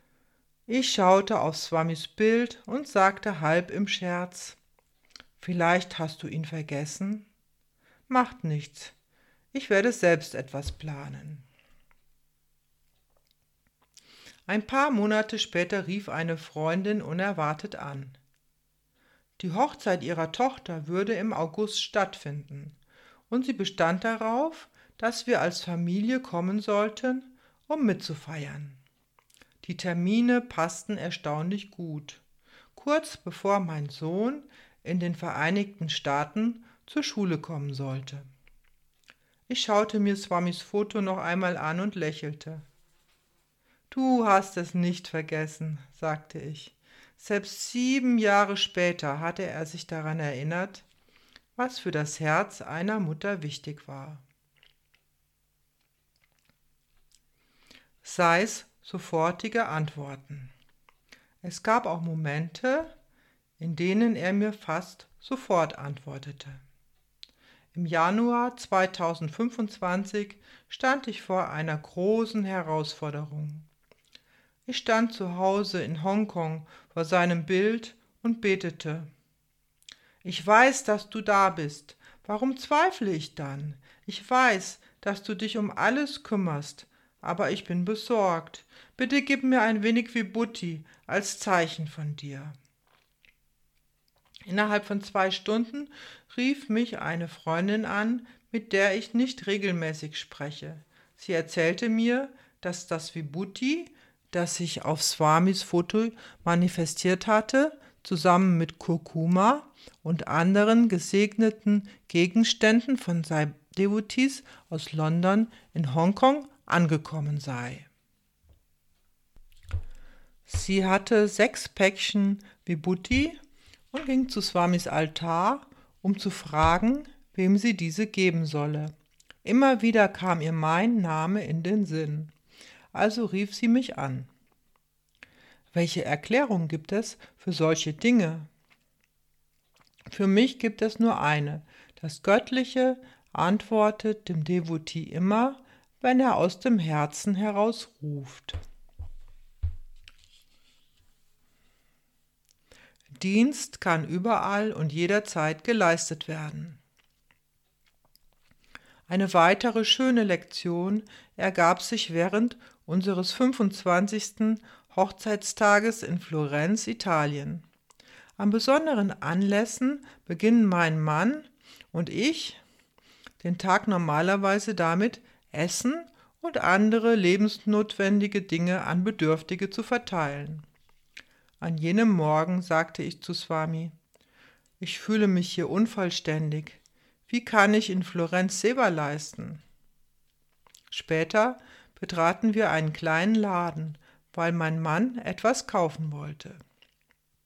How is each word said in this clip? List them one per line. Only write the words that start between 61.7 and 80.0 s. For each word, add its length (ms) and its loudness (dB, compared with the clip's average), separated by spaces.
auch 160 -4
Momente, 920 -4
in 180 -6
denen 380 2
er 200 -2
mir 180 2
fast 560 -8
sofort 600 0
antwortete. 720 -12
Im 140 -4
Januar 720 2
zweitausendfünfundzwanzig 1800 -2
stand 400 -2
ich 140 -10
vor 260 -2
einer 300 -4
großen 640 -2
Herausforderung. 1160 -6
Ich 120 -6
stand 340 2
zu 240 -6
Hause 460 0
in 200 -6
Hongkong 640 -2
vor 120 -4
seinem 420 2
Bild 480 0
und 180 -2
betete: 680 -4